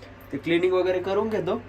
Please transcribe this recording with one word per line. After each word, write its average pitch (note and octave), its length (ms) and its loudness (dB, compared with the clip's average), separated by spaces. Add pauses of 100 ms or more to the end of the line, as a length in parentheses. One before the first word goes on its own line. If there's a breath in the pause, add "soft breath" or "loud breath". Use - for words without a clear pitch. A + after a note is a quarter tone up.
(340 loud breath)
ते C#3+ 40 -4
क्लिनिंग E3+ 360 2
वगैरे F3+ 260 2
करून G3 300 0
घेतो. G3+ 400 -2